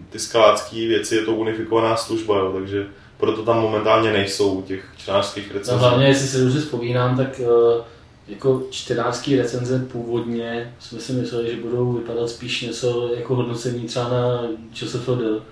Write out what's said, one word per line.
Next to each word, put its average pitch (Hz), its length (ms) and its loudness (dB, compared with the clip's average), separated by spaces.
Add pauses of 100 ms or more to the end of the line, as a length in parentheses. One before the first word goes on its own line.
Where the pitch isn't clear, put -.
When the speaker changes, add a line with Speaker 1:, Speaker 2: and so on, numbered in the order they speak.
(100)
Speaker 1:
ty 110 80 -12
skalácký - 680 4
věci, 110 300 0
je 107 60 2
to 110 120 0
unifikovaná 110 600 0
služba, 107 420 0
jo, 95 200 0
takže 101 280 -4 (300)
proto 110 260 0
tam 113 180 4
momentálně 107 520 4
nejsou 101 400 2
u 95 100 -4
těch 95 220 -8 (120)
čtenářských 101 560 -2
Speaker 2:
No, 101 60 -4
Speaker 1:
recenzí. 123 220 0
Speaker 2:
hlavně, 123 260 6
jestli 135 220 4
si 131 120 0
dobře 127 200 4
vzpomínám, 123 560 0
tak, 131 240 -2
eh, 117 420 4 (460)
jako 131 420 0
čtenářský 120 640 -2
recenze 123 420 0 (140)
původně 117 840 -6
jsme - 220 -16
si - 120 -8
mysleli, 117 380 -4
že 117 60 -6
budou 120 360 -2
vypadat 117 380 -4
spíš - 320 -8
něco 120 540 -2
jako 123 180 -4
hodnocení 120 520 -4
třeba 120 220 -4
na 123 320 0 (320)
Č - 140 -10
S 107 80 -8
F 123 120 -4 (120)
D, 117 60 -2 (280)